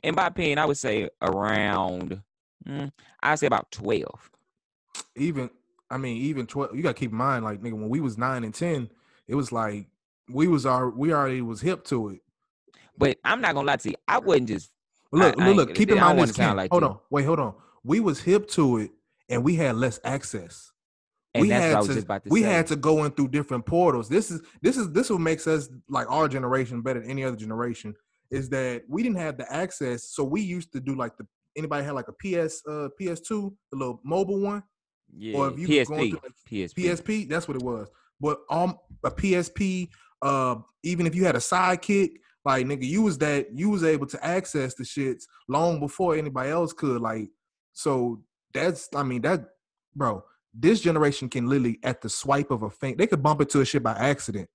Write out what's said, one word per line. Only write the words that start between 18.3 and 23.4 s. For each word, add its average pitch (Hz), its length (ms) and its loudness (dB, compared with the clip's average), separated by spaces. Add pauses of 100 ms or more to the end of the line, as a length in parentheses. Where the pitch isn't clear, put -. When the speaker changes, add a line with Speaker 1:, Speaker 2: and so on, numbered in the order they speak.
Speaker 2:
to 131 280 4
it, 107 120 -4 (380)
and 123 160 0
we 165 120 4
had 135 200 2
less 120 280 0
access. 120 680 -8 (600)
Speaker 1:
And - 100 4
Speaker 2:
We 202 80 6
Speaker 1:
that's 185 120 4
what 160 80 4
Speaker 2:
had 110 60 6
Speaker 1:
I - 40 6
was 104 80 2
Speaker 2:
to, 135 60 0
Speaker 1:
just 107 120 -2
about 98 180 -4
to - 60 -10
Speaker 2:
we 226 120 6
Speaker 1:
say. 214 60 4
Speaker 2:
had 165 200 4
to 156 80 0
go 151 280 4
in 147 80 -2
through 139 160 0
different 135 360 -2